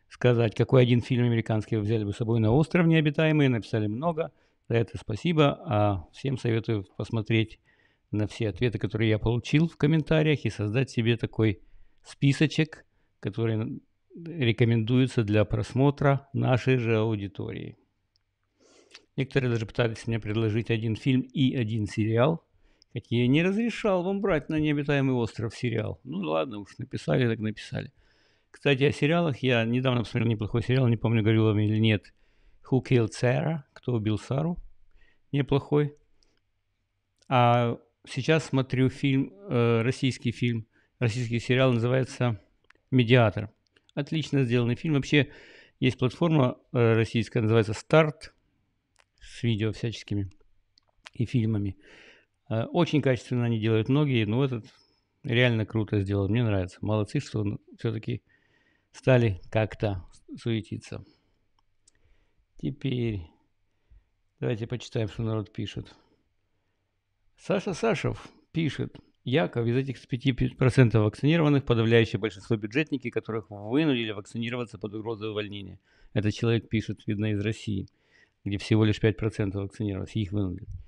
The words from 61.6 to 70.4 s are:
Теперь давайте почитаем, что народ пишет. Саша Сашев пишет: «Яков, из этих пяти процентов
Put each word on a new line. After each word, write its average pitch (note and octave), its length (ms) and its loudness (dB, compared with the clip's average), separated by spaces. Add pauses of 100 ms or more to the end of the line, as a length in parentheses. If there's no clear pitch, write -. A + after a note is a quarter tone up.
Теперь B2 600 -4 (1160)
давайте A#2+ 280 -6
почитаем, A2+ 420 -6
что - 140 -8
народ A2 280 -4
пишет. - 420 -10 (1400)
Саша F#3 360 -4
Сашев B2 520 -2 (280)
пишет: C#3+ 420 -4 (300)
«Яков, B2 420 0
из A#2+ 80 0
этих C3+ 320 -6
пяти B2+ 240 -2
процентов B2 720 4